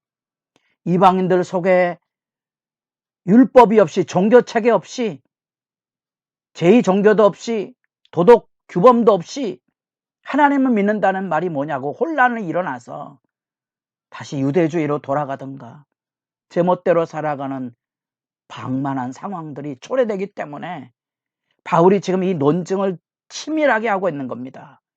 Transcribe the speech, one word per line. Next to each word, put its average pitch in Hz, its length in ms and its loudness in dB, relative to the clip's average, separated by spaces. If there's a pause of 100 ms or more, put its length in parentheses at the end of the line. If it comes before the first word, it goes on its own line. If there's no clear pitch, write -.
(840)
이방인들 185 580 2
속에 180 540 0 (1300)
율법이 226 520 6
없이 185 260 0
종교 214 360 4
체계 233 300 -2
없이 196 500 -4 (1300)
제2종교도 202 680 4
없이 208 560 -2 (360)
도덕 190 380 4 (180)
규범도 233 460 4
없이 196 480 -6 (640)
하나님을 277 480 2
믿는다는 196 580 0
말이 165 200 -2
뭐냐고 143 440 -6
혼란을 247 500 -2
일어나서 151 760 -10 (880)
다시 - 300 -12
유대주의로 147 600 -2
돌아가든가 135 880 -10 (640)
제멋대로 175 560 0
살아가는 135 680 -8 (720)
방만한 131 640 -6
상황들이 147 680 -14
초래되기 214 540 -4
때문에 147 580 -14 (720)
바울이 180 380 4
지금 190 220 -2
이 185 100 -2
논증을 175 640 -2 (300)
치밀하게 269 600 -4
하고 196 220 -2
있는 143 180 -8
겁니다. 123 540 -16 (160)